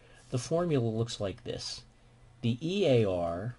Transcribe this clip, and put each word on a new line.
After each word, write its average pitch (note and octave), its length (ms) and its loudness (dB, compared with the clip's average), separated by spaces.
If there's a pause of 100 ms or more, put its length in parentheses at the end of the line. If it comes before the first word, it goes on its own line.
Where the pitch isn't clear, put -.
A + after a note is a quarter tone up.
(300)
The C3 80 -2
formula D#3 500 0
looks A2+ 320 -2
like F#2+ 240 -6
this. - 380 -8 (580)
The A#2+ 200 0
E F3+ 260 0
A A#2 220 6
R F2+ 500 -2